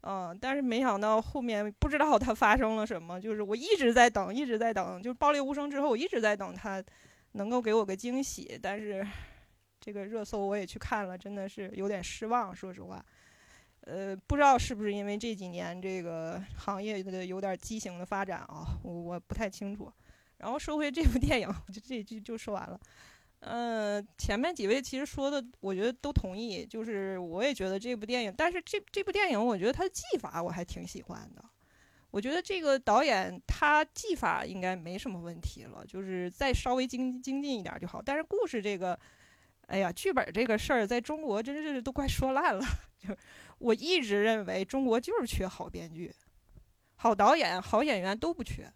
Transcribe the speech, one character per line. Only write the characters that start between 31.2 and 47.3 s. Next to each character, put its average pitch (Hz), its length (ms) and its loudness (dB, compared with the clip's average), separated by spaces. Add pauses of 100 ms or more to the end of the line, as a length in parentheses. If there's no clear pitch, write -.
的。 - 80 -20 (720)
我 202 80 -2
觉 220 100 -4
得 330 120 0
这 381 180 -4
个 285 180 4
导 233 280 6
演 185 420 2
他 302 460 6
技 427 200 -4
法 175 300 0
应 185 160 -8
该 185 160 -2
没 175 240 -8
什 269 100 -8
么 190 120 -8
问 170 180 -12
题 - 240 -8
了， - 220 -16
就 185 160 -10
是 180 280 -4
再 262 240 0
稍 247 200 0
微 254 120 2
精-， 254 380 -4
精 269 180 -2
进 277 160 -2
一 190 60 -6
点 165 100 -6
儿 - 60 -10
就 175 80 -8
好。 - 140 -8
但 277 160 -2
是 320 60 -2
故 403 220 0
事 240 160 -2
这 202 160 -2
个， 180 220 -2 (680)
哎 - 100 -2
呀， 190 120 2
剧 381 220 -2
本 262 220 2
这 214 100 2
个 220 140 4
事 - 160 0
儿 233 120 4
在 240 140 0
中 302 220 -6
国 226 200 0
真 285 220 -4
是 285 180 -2
都 226 80 -4
快 277 160 -2
说 262 280 2
烂 285 200 4
了。 196 120 -2 (180)
<laughs> - 140 -20
就 190 180 -8 (440)
我 240 140 4
一 320 280 2
直 202 220 2
认 220 240 4
为 190 180 0
中 269 180 0
国 240 160 4
就 339 220 -4
是 240 60 -2
缺 185 200 0
好 - 220 -10
编 170 220 -12
剧， 165 200 -10 (840)
好 226 180 4
导 214 220 8